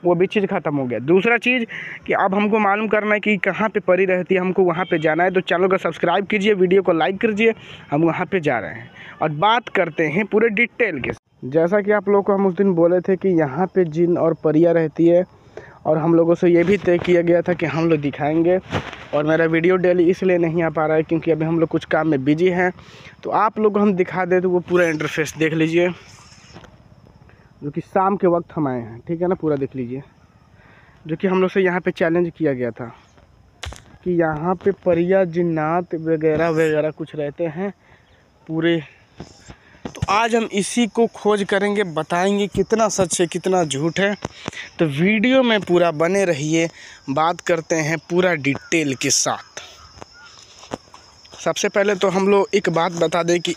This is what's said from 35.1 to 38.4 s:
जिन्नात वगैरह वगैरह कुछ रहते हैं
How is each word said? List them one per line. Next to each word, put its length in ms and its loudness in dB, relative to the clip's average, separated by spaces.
जिन्नात 720 -2
वगैरह 560 0
वगैरह 400 0
कुछ 240 -12
रहते 320 -6
हैं 260 -6